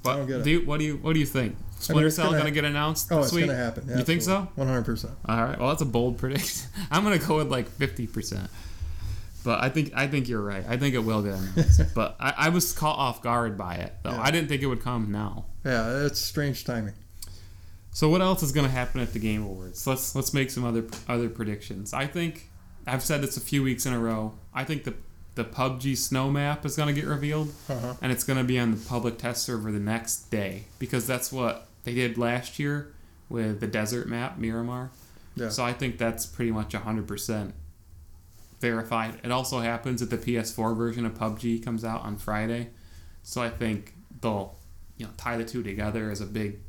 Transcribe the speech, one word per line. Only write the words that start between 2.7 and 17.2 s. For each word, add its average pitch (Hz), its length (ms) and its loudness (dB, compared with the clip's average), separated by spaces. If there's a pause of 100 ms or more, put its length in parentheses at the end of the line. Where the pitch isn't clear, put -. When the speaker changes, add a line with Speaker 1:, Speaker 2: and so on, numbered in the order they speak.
Speaker 2:
Oh, 165 60 6
Speaker 1:
this 139 100 6
Speaker 2:
it's 170 60 2
Speaker 1:
week? 170 120 4
Speaker 2:
gonna 131 120 2
happen. 120 300 -2
Speaker 1:
You 123 160 2
think 165 180 4
so? 180 140 2
Speaker 2:
Absolutely. 190 200 -2
One 135 120 2
hundred 127 180 4
percent. 113 280 -2 (120)
Speaker 1:
All 113 200 2
right. 135 140 -2
Well, 127 100 4
that's 156 120 2
a 147 40 4
bold 120 320 4
prediction. - 500 -2 (120)
<laughs> 175 120 -4
I'm 175 120 6
gonna 202 160 6
go 156 180 4
with, 147 120 2
like, 127 200 2
fifty 127 380 -2
percent. 104 420 -4 (960)
But 117 180 2
I 135 60 2
think, 139 260 0
I 139 120 2
think 135 220 0
you're 110 120 0
right. 98 260 -2
I 117 100 0
think 139 180 2
it 120 100 4
will 110 160 2
get 101 140 0
announced. 95 520 8
Speaker 2:
<laughs> - 80 0
Speaker 1:
But 110 240 2
I, 139 180 2
I 156 120 6
was 175 240 4
caught 156 240 0
off 123 240 0
guard 117 360 2
by 90 180 -4
it, 90 180 -4 (100)
though. 131 80 -2
Speaker 2:
Yeah. 120 100 -2
Speaker 1:
I 139 100 6
didn't 160 180 2
think 139 120 2
it 143 60 2
would 120 140 0
come 117 300 0
now. 104 340 -2 (200)
Speaker 2:
Yeah, 127 400 2
it's 139 160 0
strange 143 440 0
timing. 110 280 -2 (1000)